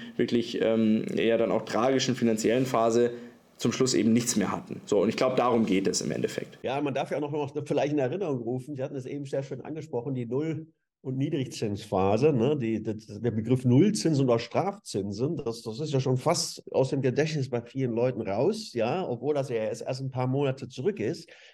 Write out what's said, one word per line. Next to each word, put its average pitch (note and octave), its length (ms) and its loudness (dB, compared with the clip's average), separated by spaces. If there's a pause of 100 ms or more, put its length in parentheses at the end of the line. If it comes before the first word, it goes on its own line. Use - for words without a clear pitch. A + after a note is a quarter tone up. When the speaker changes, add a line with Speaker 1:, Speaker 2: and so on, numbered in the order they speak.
(160)
Speaker 1:
wirklich, A#2 480 0
ähm, A2 420 4 (100)
ja, A2+ 220 4
dann A2+ 140 2
auch G#2+ 100 2
tragischen B2+ 540 0
finanziellen A2+ 500 2
Phase A#2 460 4 (460)
zum A#2+ 160 0
Schluss C3 200 2
eben A2 200 4
nichts A#2+ 220 2
mehr G2 160 0
hatten. - 340 -8
So, G2+ 180 4
und G#2 60 4
ich A2+ 60 0
glaub, C3 200 2
darum A#2+ 320 4
geht F#2+ 180 2
es - 160 0
im - 80 -4
Endeffekt. - 540 -4
Speaker 2:
Ja, C3+ 180 -4
man C#3+ 140 -2
darf D#3 160 -4
ja F#3+ 60 -2
auch D3 40 -4
noch C#3+ 100 -4
mal D3 160 -2 (180)
vielleicht D3 280 0
in D3 60 2
Erinnerung C#3+ 400 0
rufen, B2+ 360 -6
Sie B2+ 60 -6
hatten C#3+ 140 -6
es C3 100 -8
eben C#3+ 200 -8
sehr C#3 180 -4
schön - 180 -10
angesprochen, C3+ 540 -6
die B2 100 -2
Null- D#3 400 -2 (360)
und C3 180 -4
Niedrigzinsphase, A2+ 1120 2
ne? C3+ 240 2
Die, A2+ 240 -2
das, G#2+ 400 -8
der A#2 100 0
Begriff A#2 320 0
Nullzinsen D3 640 4
oder A#2 140 4
Strafzinsen, B2 960 -4
das, A2+ 240 -6
das A2+ 180 -10
ist D3 140 -4
ja C3+ 60 2
schon C3 180 2
fast - 460 -2 (100)
aus C3 160 2
dem C3+ 140 0
Gedächtnis C#3+ 480 0
bei A#2+ 100 -2
vielen C3 300 -4
Leuten B2 280 0
raus, D3 540 -2
ja, B2+ 340 -2
obwohl B2 280 -2
das C3+ 140 -2
ja A#2+ 80 -2
erst, A2 260 -4
erst C3 180 -6
ein C3+ 80 -6
paar B2+ 160 -2
Monate C3+ 420 -2
zurück G3+ 320 -4
ist. D#3 300 -4 (240)